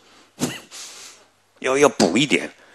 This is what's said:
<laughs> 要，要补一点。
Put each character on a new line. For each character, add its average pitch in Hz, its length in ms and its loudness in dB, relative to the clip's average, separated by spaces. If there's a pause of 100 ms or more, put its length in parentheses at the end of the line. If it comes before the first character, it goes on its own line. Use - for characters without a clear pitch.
(400)
<laughs> - 1200 -14
要， 131 160 -2
要 143 100 6
补 104 300 2
一 147 80 2
点。 78 260 0 (240)